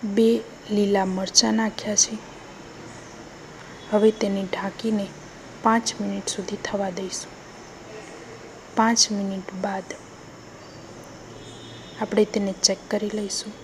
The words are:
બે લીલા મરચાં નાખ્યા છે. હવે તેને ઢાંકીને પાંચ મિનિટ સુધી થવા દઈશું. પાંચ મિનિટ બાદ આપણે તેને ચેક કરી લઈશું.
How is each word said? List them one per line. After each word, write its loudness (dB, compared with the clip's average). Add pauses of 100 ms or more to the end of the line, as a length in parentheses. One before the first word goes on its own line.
બે 6 (300)
લીલા 6
મરચાં 4
નાખ્યા 2
છે. 4 (1700)
હવે 8
તેને 2
ઢાંકીને 0 (560)
પાંચ 6
મિનિટ -2
સુધી -4
થવા -2
દઈશું. -6 (1400)
પાંચ 6
મિનિટ -2
બાદ -2 (2250)
આપણે 6
તેને 0
ચેક 2 (120)
કરી 2
લઈશું. -4 (100)